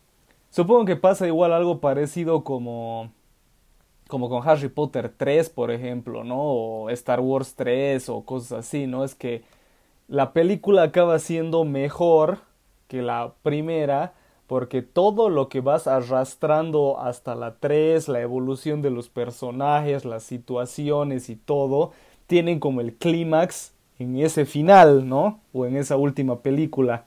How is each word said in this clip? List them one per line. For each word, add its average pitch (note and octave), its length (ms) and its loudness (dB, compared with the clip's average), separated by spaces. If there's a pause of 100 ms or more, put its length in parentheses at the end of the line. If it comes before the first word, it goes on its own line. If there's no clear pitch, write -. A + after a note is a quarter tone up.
(520)
supongo G#3+ 340 4
que F3+ 100 0
pasa F#3 320 2
igual E3+ 260 2
algo F3 280 0
parecido D3 640 -2
como, A#2 680 -8 (1000)
como B2 200 -6
con B2 180 -4
Harry C#3+ 220 2
Potter C3+ 480 -4
tres, D3+ 320 2
por A#2+ 220 -4
ejemplo, A#2+ 520 -8
¿no? B2 180 -6
O A2+ 500 -4
Star B2 300 -2
Wars C3 340 -2
tres C3 540 -2
o A2 160 -8
cosas A#2+ 420 -10
así, C#3+ 200 -6
¿no? B2+ 160 -4
Es C3+ 120 -8
que A#2+ 280 -8 (640)
la C#3 260 -2
película F#3 500 4
acaba E3 360 2
siendo E3 460 -2
mejor D#3 720 2 (480)
que B2+ 140 -8
la A#2 320 -6 (100)
primera, D3+ 680 -2 (340)
porque B2+ 340 -4
todo G3+ 480 2
lo C#3 200 0
que C3+ 120 -4
vas C#3 260 0
arrastrando C#3 1120 0
hasta B2 360 -8
la A#2 240 -10
tres, D#3 500 2
la B2 120 -2
evolución B2+ 600 -4
de C#3+ 100 0
los A#2+ 180 -6
personajes, C3+ 960 -2
las A2+ 180 -10
situaciones B2+ 1080 -4
y A2+ 80 -12
todo, C#3+ 540 0 (360)
tienen E3+ 320 2
como C3+ 220 -2
el A#2 140 -6
clímax E3 760 -2 (260)
en B2+ 200 -6
ese D#3 260 2
final, D3 600 8
¿no? D#3 320 0 (140)
O C3 120 -2
en B2+ 100 -4
esa C#3 220 -2
última C#3 420 0
película. C3+ 680 0